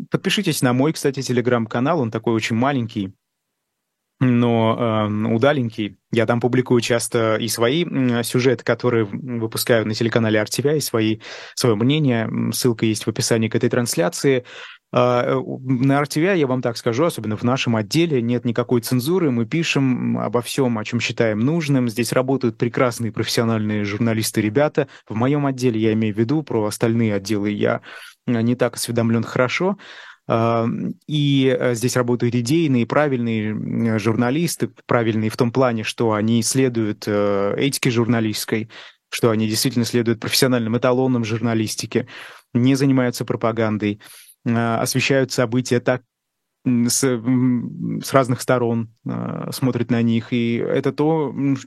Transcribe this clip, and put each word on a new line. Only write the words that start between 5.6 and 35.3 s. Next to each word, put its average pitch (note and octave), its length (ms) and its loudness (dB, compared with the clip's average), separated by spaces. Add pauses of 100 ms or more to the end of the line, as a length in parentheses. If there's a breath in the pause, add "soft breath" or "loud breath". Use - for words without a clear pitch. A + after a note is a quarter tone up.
Я A2 140 4
там A#2 160 2
публикую B2 400 4
часто A2+ 560 0
и A#2 120 -4
свои, B2+ 360 0
м, B2 380 0
сюжеты, B2 400 0
которые A#2 420 0
в-, A#2+ 360 -8
выпускаю A2+ 460 0
на A2 80 -2
телеканале A2+ 440 2
ар G#2+ 100 -2
ти - 140 -4
ви C#3+ 80 2
ай, D3+ 100 0
свои, A2 380 0 (360 loud breath)
свое A#2 200 2
мнение. B2 500 2
М, A#2 280 -2
ссылка A#2 320 0
есть A2 200 0
в - 40 0
описании A2+ 400 0
к B2+ 60 -2
этой A#2+ 140 2
трансляции. C3+ 760 0 (480 loud breath)
А, B2 320 2
э, C3+ 100 0
у-, C3 240 -6 (100)
на C3+ 300 2
ар D3 80 0
ти D3+ 140 -2
ви F3 60 2
ай, G3 120 0
я C#3 80 2
вам B2+ 140 -2
так A#2+ 160 -4
скажу, B2 280 0
особенно G#2+ 320 -4
в - 60 -6
нашем A#2+ 320 0
отделе, C3+ 460 0
нет A#2+ 240 -2
никакой A#2+ 360 0
цензуры. C#3+ 500 0
Мы A#2 140 0
пишем, B2 720 0
м, - 20 -4
обо A#2+ 220 -2
всем, A#2+ 380 -2
о G#2+ 60 -6
чем A#2+ 160 -4
считаем A2 380 0
нужным. C#3 500 0
Здесь A2+ 240 -2
работают B2+ 440 0
прекрасные A#2 540 0
профессиональные G#2+ 720 0
журналисты, A2 560 0
ребята. C#3 460 0 (220 loud breath)
В G#2 60 -10
моем C#3 320 0
отделе, B2 340 0
я A2 120 4
имею A2 220 0
в - 40 -2
виду, C#3+ 240 0
про A2 220 -2
остальные A2+ 500 0
отделы G2+ 360 -2
я, A#2 300 0 (460 loud breath)
м, A#2 180 0
не B2 100 2
так A#2+ 200 0
осведомлен A#2 480 0
хорошо. F3 540 0 (500 loud breath)
А, A#2 400 2 (400)
и, C#3 520 2
э, B2+ 160 0
здесь A#2+ 220 -2
работают A#2+ 380 0
идейные, B2+ 520 2
правильные, A#2+ 640 0
м, A2+ 480 -2
журналисты, A#2+ 720 0 (160)
правильные A2 440 0
в - 80 -6